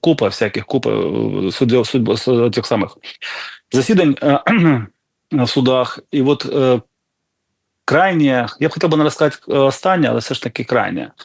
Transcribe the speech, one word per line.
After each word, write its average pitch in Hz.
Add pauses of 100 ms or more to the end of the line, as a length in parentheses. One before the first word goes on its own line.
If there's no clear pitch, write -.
купа 156
всяких, 110
купа, 120
е, 98
суддів, 123
суддів, 110
с-, 120
тих 113
самих - (720)
засідань, 156
е, 139 (920)
<clears throat> -
в 127
судах. 127 (120)
І 147
от, 139
е, 131 (1040)
крайня, 143 (100)
я 151
б 151
хотів 165
би 160
не 151
розказати, 147 (120)
е, -
остання, 139
але 117
все 127
ж -
таки 123
крайня 104 (120)